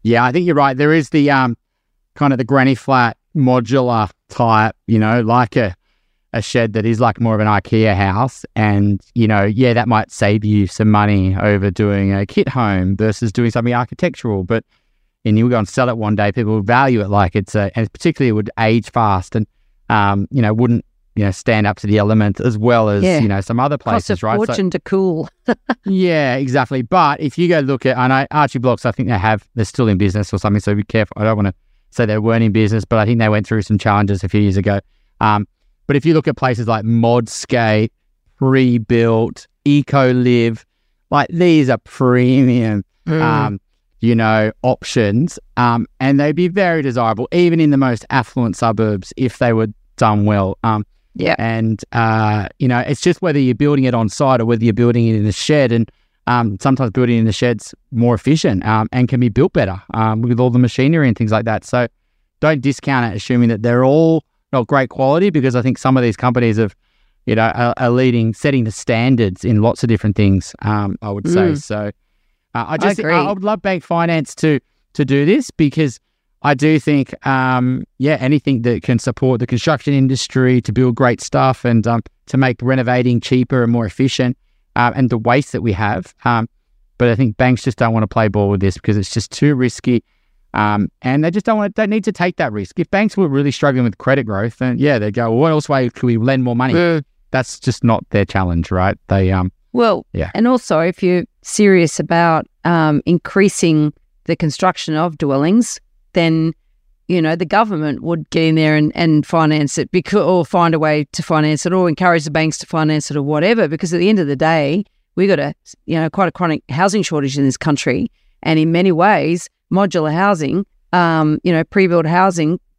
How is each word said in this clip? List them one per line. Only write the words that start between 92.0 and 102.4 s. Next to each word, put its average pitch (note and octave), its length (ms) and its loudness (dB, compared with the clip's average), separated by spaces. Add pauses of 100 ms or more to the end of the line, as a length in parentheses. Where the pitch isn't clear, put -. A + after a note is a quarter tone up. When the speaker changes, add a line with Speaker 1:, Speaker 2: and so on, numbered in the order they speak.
Speaker 1:
to G#3+ 80 -2
take F#3 240 -4
that C3 160 -2
risk. G#2 280 -8
If D#3+ 100 -4
banks G3+ 260 0
were F#3 120 2
really C#3+ 240 0
struggling B2+ 320 0
with A#2 140 -2
credit C3+ 260 0
growth, G#2+ 340 -6
then, B2+ 200 -2
yeah, C#3 200 2
they'd G#2 160 -4
go, A#2 160 -2
"Well, A2+ 80 0
what D#3+ 140 2
else D3+ 160 -2
way C3 220 0
could - 120 -12
we A#2+ 160 2
lend C3 240 0
more B2 140 -2
money?" B2+ 180 0
Speaker 2:
Mm. E3 300 0 (260)
Speaker 1:
That's - 300 -4
just - 240 -4
not A2+ 260 2
their G2+ 140 2
challenge, F2+ 460 -2
right? F#2 280 -2 (100)
They, F#2+ 220 0
um, F#2 220 -2 (200)
Speaker 2:
Well, A#3 400 0
Speaker 1:
yeah. D#2+ 220 -6
Speaker 2:
and A#3 140 0
also A#3 320 0
if F3 220 -2
you're F3+ 220 0 (180)
serious F#3 580 2
about, E3+ 460 0 (180)